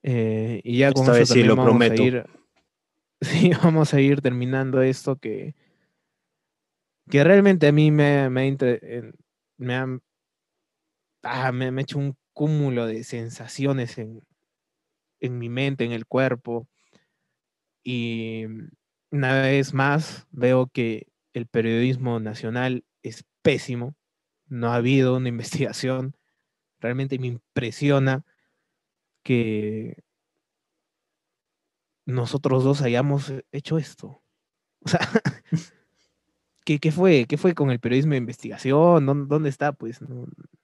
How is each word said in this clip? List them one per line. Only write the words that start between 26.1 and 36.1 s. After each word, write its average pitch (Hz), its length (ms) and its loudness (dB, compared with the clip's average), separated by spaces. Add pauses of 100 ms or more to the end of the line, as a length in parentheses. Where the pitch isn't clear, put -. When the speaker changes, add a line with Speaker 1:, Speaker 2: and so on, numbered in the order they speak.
Speaker 1:
realmente 131 380 -6
me 127 80 -6
impresiona 135 1000 -2 (1000)
que 110 800 -4 (2000)
nosotros 131 580 -2
dos 139 180 2
hayamos 139 500 0 (200)
hecho 156 260 -4
esto. - 440 -12 (640)
O - 40 -8
sea, 175 120 0
<laughs> - 720 -4 (920)